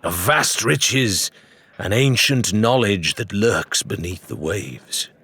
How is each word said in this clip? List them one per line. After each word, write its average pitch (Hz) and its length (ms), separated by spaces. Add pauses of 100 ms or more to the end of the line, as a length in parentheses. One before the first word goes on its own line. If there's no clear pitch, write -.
of 85 120
vast 143 500
riches 123 640 (480)
and 92 140
ancient 127 600
knowledge 107 640
that - 180
lurks 110 500
beneath 90 460
the - 80
waves. 71 720 (160)